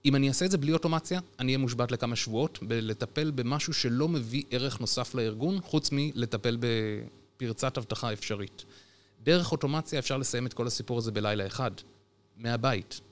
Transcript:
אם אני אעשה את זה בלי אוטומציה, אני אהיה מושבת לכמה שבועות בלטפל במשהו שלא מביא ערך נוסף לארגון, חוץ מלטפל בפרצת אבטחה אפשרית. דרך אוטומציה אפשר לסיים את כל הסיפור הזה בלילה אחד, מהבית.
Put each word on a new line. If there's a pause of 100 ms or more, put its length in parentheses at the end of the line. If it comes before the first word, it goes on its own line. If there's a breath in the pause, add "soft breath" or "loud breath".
אם
אני
אעשה
את
זה
בלי
אוטומציה, (200)
אני
אהיה
מושבת
לכמה
שבועות
בלטפל
במשהו
שלא
מביא
ערך
נוסף
לארגון,
חוץ
מלטפל
בפרצת
אבטחה
אפשרית. (580 loud breath)
דרך
אוטומציה
אפשר
לסיים
את
כל
הסיפור
הזה
בלילה
אחד, (640)
מהבית. (100)